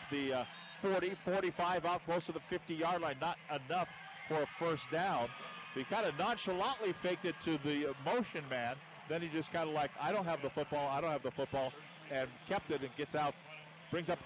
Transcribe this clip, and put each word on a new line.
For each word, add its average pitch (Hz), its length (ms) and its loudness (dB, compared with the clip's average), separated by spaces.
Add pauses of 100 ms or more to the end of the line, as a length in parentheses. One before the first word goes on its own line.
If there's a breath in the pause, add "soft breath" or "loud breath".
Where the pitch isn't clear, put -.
(120)
the, 139 200 2
uh, 127 140 2 (380)
forty, 190 320 2 (100)
forty-five, 180 600 2
out 175 200 2
close 165 220 2
to - 40 -4
the 160 160 -2
fifty-yard 170 540 2
line. 147 180 0
Not 160 180 0 (120)
enough 151 400 0 (380)
for 156 160 4
a 139 40 0 (120)
first 165 320 2
down. 156 360 4 (460)
He 131 120 0
kinda 190 340 2
nonchalantly 202 840 2
faked 180 240 0
it 165 180 0
to 160 200 4
the 147 300 2 (120)
motion 185 460 2
man. 123 240 0 (340)
Then 165 120 0
he 170 60 -2
just 156 240 -2
kinda 160 200 2
like, 147 280 2
"I 156 120 2
don't 202 140 2
have 160 160 0
the 135 80 0
football, 143 380 0
I 139 140 2
don't 160 100 2
have 143 120 0
the 127 80 0
football," 135 420 0 (360)
and 131 200 0 (180)
kept 190 240 0
it 139 100 2
and 131 140 -6
gets 147 200 -4
out. 147 180 2 (580)
Brings 170 180 -2
up 175 160 2